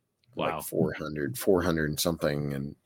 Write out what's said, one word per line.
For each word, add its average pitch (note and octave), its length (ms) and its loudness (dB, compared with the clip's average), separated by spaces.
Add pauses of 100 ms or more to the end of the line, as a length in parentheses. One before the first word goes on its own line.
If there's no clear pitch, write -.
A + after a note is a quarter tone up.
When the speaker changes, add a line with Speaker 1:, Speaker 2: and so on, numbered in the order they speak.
(360)
Speaker 1:
like, D#2+ 160 -2
Speaker 2:
Wow. D#2 80 -4
Speaker 1:
four D#2 340 0
hundred, D2+ 440 -4
four F#2 240 4
hundred D#2+ 280 2
and D#2+ 100 -4
something. D2 520 0
And C#2 220 -6 (120)